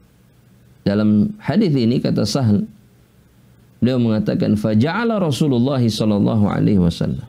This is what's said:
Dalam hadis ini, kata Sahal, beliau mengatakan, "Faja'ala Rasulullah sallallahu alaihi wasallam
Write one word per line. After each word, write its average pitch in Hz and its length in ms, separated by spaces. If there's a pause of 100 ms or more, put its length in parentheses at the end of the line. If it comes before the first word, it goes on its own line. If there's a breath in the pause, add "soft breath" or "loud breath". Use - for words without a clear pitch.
(840)
Dalam 107 560
hadis 175 320
ini, 123 240
kata 113 320
Sahal, 110 400 (1120)
beliau 127 160
mengatakan, 110 560
"Faja'ala 156 640
Rasulullah 139 640
sallallahu 107 640
alaihi - 320
wasallam 85 520